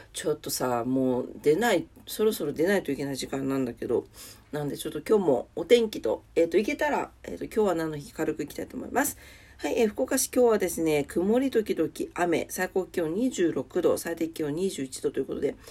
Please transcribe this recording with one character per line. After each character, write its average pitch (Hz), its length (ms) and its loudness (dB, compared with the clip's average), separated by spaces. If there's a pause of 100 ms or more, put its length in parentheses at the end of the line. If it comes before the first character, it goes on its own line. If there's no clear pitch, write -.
(120)
ち - 140 -8
ょ 156 60 0
っ 151 40 0
と - 140 -10
さ、 127 340 0
も 127 360 2
う - 80 -6 (140)
出 147 120 6
な 220 200 2
い、 165 120 0 (200)
そ - 180 -2
ろ 220 80 4
そ 175 120 -4
ろ 147 80 -4
出 151 140 2
な 196 120 4
い - 40 -2
と - 80 -6
い 135 60 -2
け 147 80 -6
な 139 80 -4
い 131 40 -6
時 127 120 -8
間 135 200 -4
な 135 100 0
ん 131 60 0
だ 120 100 -6
け 120 120 -10
ど、 117 200 0 (440)
な 147 140 -4
ん 143 40 -2
で - 100 -6
ち - 80 -8
ょ 156 40 -6
っ - 20 -14
と 151 140 -6
今 214 160 6
日 165 60 2
も 123 260 2
お 165 120 -6
天 233 240 6
気 - 100 -8
と、 - 240 -2 (100)
え 165 100 6
ー 165 40 0
と、 170 80 2
い 214 80 4
け 294 100 -2
た 302 140 0
ら、 220 220 -2 (120)
え - 140 -10
ー - 20 -12
と、 - 60 -8
今 143 80 -12
日 - 80 0
は 196 140 2
何 160 160 -2
の 151 80 -8
日 135 160 -14
軽 156 200 -2
く 156 80 -8
い 147 60 -8
き - 60 -16
た - 80 -8
い - 40 -8
と - 100 -14
思 - 100 -10
い - 40 -12
ま 277 140 0
す。 - 140 -6 (400)
は 302 100 -4
い、 - 100 0
え 240 60 6
ー、 214 40 2
福 254 160 -2
岡 269 120 0
市 - 180 0
今 254 100 6
日 233 80 8
は 214 60 4
で 185 120 0
す 165 100 -6
ね、 151 240 2
曇 202 340 2
り 269 120 2
時 214 240 0
々 156 160 0 (240)
雨、 170 340 0
最 185 220 -4
高 180 160 -2
気 180 160 -4
温 156 100 -2
二 240 180 0
十 170 220 2
六 165 300 -2
度、 156 160 4
最 170 180 -6
低 165 140 -2
気 165 120 -8
温 147 120 -2
二 185 160 -2
十 147 120 -8
一 - 200 -10
度 143 80 0
と - 100 -4
い 135 40 0
う - 20 -6
こ - 80 -6
と - 60 -6
で、 135 140 -2 (160)